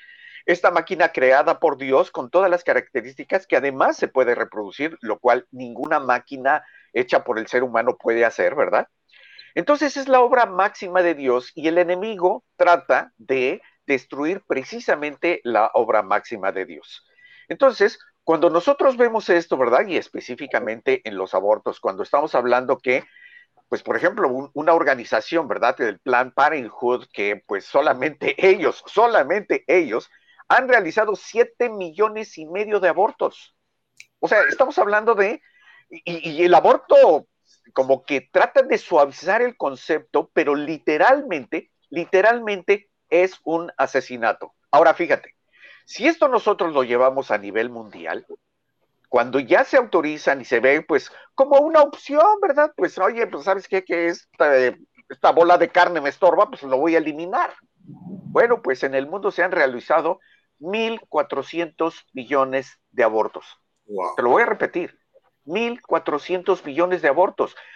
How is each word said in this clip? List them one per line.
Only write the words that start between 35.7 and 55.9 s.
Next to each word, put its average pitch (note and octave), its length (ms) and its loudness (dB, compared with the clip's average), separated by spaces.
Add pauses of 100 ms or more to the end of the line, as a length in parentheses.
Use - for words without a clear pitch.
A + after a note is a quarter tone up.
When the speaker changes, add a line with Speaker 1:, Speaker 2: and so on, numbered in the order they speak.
Speaker 1:
y, E3 400 -10
y D#3 140 0
el F3 100 6
aborto, G#3+ 720 6 (480)
como C3 300 0
que C#3 180 -4 (100)
tratan A#3+ 360 2
de A3 100 0
suavizar D#3 640 0
el B3 140 -2
concepto, D3+ 760 -4
pero D3 220 0
literalmente, D#3+ 1160 -2 (200)
literalmente G3+ 1000 0 (220)
es F3+ 340 2
un E3 320 -4
asesinato. B2 800 -4 (160)
Ahora, D#3+ 240 4
fíjate, - 400 -4 (500)
si - 240 -6
esto D#4+ 200 2
nosotros G3+ 440 0
lo C#3 100 0
llevamos B2+ 480 0
a A2 60 0
nivel G2+ 320 -4
mundial, F#2+ 580 -12 (840)
cuando B2 280 0
ya D#3 260 2
se C#4+ 120 -2
autorizan D3+ 640 0
y A2+ 60 -16
se A#2 140 0
ven, C#3 280 2
pues, D3 240 -2 (220)
como C#4 240 4
una D#4 240 4
opción, D4+ 580 2
¿verdad? D4+ 340 0
Pues, F3 240 -4
oye, A3+ 280 -2
pues, D3 180 -12
¿sabes G3 240 -2
qué? F#3+ 160 -4
Que E3+ 220 -4
esta, D#3+ 500 0
esta - 760 0
bola E3+ 260 6
de E3+ 100 2
carne F3 320 0